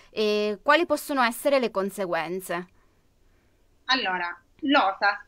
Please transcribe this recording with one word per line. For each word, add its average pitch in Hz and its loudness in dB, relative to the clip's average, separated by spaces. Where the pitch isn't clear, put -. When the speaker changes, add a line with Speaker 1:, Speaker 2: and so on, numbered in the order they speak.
Speaker 1:
eh, 208 0
quali 302 4
possono 294 -2
essere 254 2
le 233 0
conseguenze? 180 -4
Speaker 2:
Allora, 185 -2
l'osas, 208 2